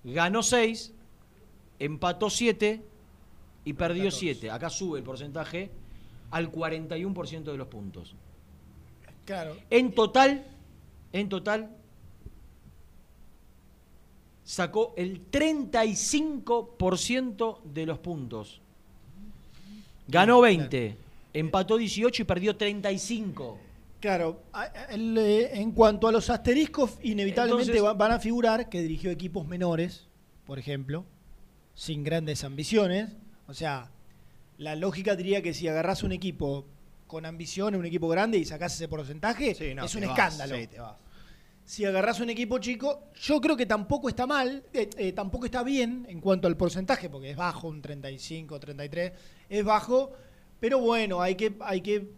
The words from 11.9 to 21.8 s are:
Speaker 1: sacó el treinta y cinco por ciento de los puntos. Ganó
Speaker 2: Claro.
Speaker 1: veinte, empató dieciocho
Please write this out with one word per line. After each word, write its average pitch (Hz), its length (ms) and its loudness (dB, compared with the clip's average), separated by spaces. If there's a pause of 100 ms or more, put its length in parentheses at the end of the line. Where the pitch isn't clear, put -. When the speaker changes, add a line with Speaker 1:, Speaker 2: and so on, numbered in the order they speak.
Speaker 1:
sacó 202 520 -2
el 180 240 -4 (100)
treinta 285 540 2
y 220 100 2
cinco 240 840 0
por 185 200 2
ciento 233 680 -2
de 156 220 -6
los 160 120 -4
puntos. 123 640 -10 (1500)
Ganó 202 320 8
Speaker 2:
Claro. - 20 12
Speaker 1:
veinte, 135 560 4 (380)
empató 175 420 2
dieciocho 233 460 0